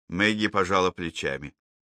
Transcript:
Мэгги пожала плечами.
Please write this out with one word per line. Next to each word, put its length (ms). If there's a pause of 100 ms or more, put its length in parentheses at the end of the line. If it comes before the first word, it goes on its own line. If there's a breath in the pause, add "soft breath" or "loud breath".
Мэгги 380
пожала 420
плечами. 680 (420)